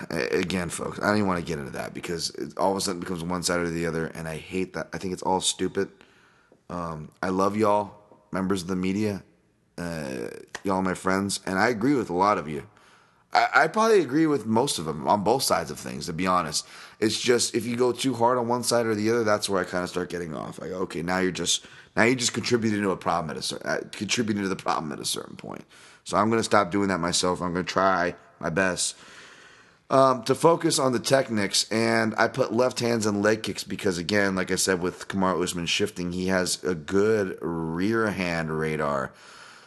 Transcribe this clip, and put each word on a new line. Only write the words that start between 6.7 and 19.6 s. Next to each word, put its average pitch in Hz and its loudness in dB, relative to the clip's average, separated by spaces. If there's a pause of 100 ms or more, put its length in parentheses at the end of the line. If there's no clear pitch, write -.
I 92 -2
love 98 2
y'all, 104 2 (400)
members 92 0
of 85 -8
the 95 -2
media, 95 -2 (540)
uh, 71 -8 (360)
y'all 95 0
my 92 0
friends, 95 -2
and 95 -2
I 110 4
agree 127 2
with 110 -2
a 87 -4
lot 98 4
of 76 -6
you. 73 -8 (640)
I, 113 4
I 143 6
probably 220 4
agree 151 2
with 135 0
most 113 2
of 80 -4
them 76 -4
on 98 4
both 120 2
sides 85 0
of 73 -8
things, 65 -10
to 87 -6
be 87 -2
honest. 87 0 (340)
It's 107 0
just, 117 2
if 110 0
you 120 -4
go 123 2
too 123 -2
hard 117 4
on 117 -2
one 120 -2
side 117 2
or 113 0
the 104 0
other, 117 2
that's 104 2
where 95 2